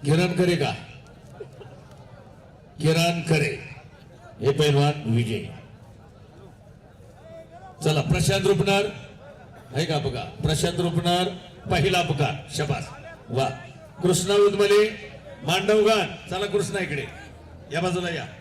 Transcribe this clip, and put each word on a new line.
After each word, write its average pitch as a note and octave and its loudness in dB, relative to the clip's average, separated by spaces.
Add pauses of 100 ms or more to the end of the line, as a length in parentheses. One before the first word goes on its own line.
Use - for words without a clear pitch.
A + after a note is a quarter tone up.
किरण E3 4
करे F3 4
का? C#3 0 (2000)
किरण E3 2
करे. D3+ 2 (800)
हे C3 2
पैलवान C#3+ 4 (140)
विजय. A2+ 0 (2500)
चला, D#3 0
प्रशांत G3 0
रुपनर. G3 4 (880)
आहे D3 0
का D#3+ -2
बघा? A#2+ -4
प्रशांत D#3+ -2
रुपनर, F3 0 (460)
पहिला F3+ 2
पुकार. - 0 (240)
शबास. - -4 (400)
वा. C3 0 (540)
कृष्णा F#3 2
उदमले, G3+ 6 (520)
मांडवगान. G3+ 2
चला F#3 -4
कृष्णा G3 -2
इकडे. C#3+ -6 (680)
या D#3+ -2
बाजूला F3+ -2
या. C#3+ -8 (140)